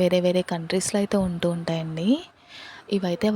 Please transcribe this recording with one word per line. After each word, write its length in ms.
వేరే 260
వేరే 160
కంట్రీస్లో 480
అయితే 160
ఉంటూ 280
ఉంటాయండి. 540
ఇవైతే 420